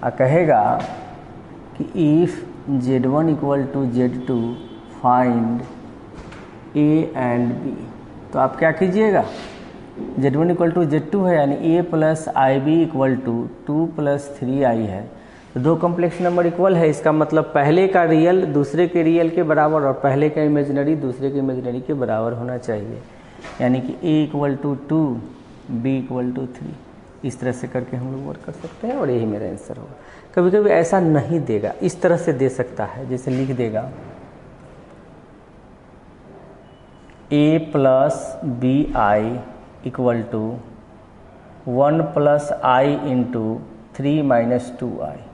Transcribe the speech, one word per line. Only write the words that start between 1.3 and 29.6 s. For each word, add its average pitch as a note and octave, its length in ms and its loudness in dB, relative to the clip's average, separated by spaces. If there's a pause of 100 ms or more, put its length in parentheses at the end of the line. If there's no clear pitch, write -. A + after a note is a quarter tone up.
कि D3 80 -6 (200)
if D#3 320 4 (480)
Z C3 220 2
one D3+ 280 2
equal C#3 300 0 (100)
to C#3 180 0
जेड B2 340 0
two B2+ 120 0 (640)
find B2 640 2 (1120)
A D3+ 140 4 (340)
and A#2+ 400 0
B, - 100 -4 (580)
तो C3 60 -2
आप C3 200 2
क्या D#3+ 140 4
कीजिएगा, F#3+ 520 2 (920)
Z C3+ 180 2
one E3+ 180 2
equal E3+ 220 0
to F3+ 140 2
Z D#3 200 -2
two G3 140 0
है F3+ 120 2
यानी D3+ 420 2
A F3 120 2
plus D#3 380 0 (100)
I C3+ 140 4 (140)
B D#3 200 4
equal C3+ 400 0
to A#2 160 -2 (240)
two D#3 200 0 (100)
plus C#3+ 420 -2
three C3+ 240 -2
आई A2+ 220 2
है, G2 180 -6 (520)
तो C3 60 -4
दो D#3 160 4
complex E3+ 440 -2
number F3 260 2
equal F3+ 300 2
है, E3 140 4
इसका D3+ 220 0
मतलब D#3 320 2 (100)
पहले D#3 340 4
का F#3 160 4
real E3+ 480 4
दूसरे C#3+ 360 2
के E3 140 2
real E3 280 4
के E3+ 120 0
बराबर D#3 400 2
और C#3 100 2 (100)
पहले C#3+ 280 4
का D3+ 120 -2
इमेजिनरी C#3+ 540 2
दूसरे C3+ 340 -4
के C#3 80 -2
imaginary B2+ 420 -4
के D3+ 140 -4
बराबर A2+ 380 -2
होना B2 260 -6
चाहिए। A2+ 420 -6 (600)
यानी B2+ 200 2
कि B2+ 120 -6 (120)
A D#3 100 2 (120)
equal C#3+ 300 -2
to C#3+ 200 -4 (120)
two, D#3 180 2 (760)
B C3+ 160 0
equal B2+ 340 -4
to B2+ 140 -6 (100)
three। D3+ 180 -12 (500)
इस B2+ 160 -6
तरह B2 120 -2
से - 160 -8
करके B2+ 280 -6
हम B2+ 160 -6
लोग C3+ 140 -8
work D3 200 -10
कर E3 60 -12
सकते - 340 -12
हैं B3+ 100 -4
और F3 140 0
यही A#2 160 0
मेरा G#2 200 -4
answer F#2+ 300 -10